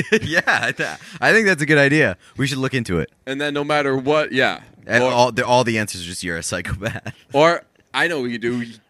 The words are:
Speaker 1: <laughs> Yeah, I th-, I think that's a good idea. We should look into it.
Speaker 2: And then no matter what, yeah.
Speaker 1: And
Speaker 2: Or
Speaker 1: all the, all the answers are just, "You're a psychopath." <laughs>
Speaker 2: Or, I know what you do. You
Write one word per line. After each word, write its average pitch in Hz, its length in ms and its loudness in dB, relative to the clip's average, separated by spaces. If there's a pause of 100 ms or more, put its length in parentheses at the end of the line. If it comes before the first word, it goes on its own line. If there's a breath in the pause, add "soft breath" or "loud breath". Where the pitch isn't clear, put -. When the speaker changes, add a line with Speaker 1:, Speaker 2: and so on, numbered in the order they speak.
(120)
Speaker 1:
<laughs> 214 100 2
Yeah, - 240 0
I 127 260 0
th-, 117 260 -8 (200 loud breath)
I 131 140 4
think 214 140 4
that's 175 160 2
a 156 40 -2
good 151 120 4
idea. 139 400 4 (180 soft breath)
We 135 100 -2
should 135 120 -4
look 131 160 -4
into 110 240 -2
it. 78 120 -4 (140)
Speaker 2:
And 135 160 -8
then 147 140 -4
no 143 100 -2
matter 147 320 0
what, 139 360 0
yeah. 117 280 0 (260)
Speaker 1:
And 117 160 4
Speaker 2:
Or 127 80 2
Speaker 1:
all 123 220 4
the, 117 140 -2
all 123 180 4
the 113 140 0
answers 101 240 -6
are - 20 -10
just, 87 180 -10
"You're 87 140 -4
a 82 60 -6
psychopath." 95 800 -8
<laughs> - 100 -20
Speaker 2:
Or, 160 300 2 (320)
I 143 120 0
know 170 140 -4
what 123 100 -4
you 117 80 -8
do. 120 220 -2
You 117 140 -10 (160)